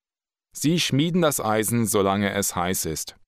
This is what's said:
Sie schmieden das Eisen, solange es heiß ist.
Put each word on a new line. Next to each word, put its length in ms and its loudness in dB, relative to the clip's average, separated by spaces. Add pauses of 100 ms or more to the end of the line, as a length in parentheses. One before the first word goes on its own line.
(520)
Sie 280 0
schmieden 420 0
das 160 2
Eisen, 480 0
solange 460 2
es 240 -2
heiß 300 -2
ist. 300 -8 (120)